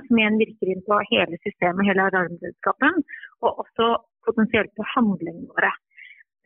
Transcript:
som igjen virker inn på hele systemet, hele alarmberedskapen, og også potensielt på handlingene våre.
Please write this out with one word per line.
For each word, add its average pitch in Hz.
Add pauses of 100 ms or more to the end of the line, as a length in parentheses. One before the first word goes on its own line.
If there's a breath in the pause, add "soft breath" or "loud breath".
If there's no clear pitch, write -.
som 233
igjen 214
virker 220
inn 185
på 208
hele 175
systemet, 180
hele 190
alarmberedskapen, 190 (380 loud breath)
og -
også - (300)
potensielt 220
på 214
handlingene 170
våre. - (720 loud breath)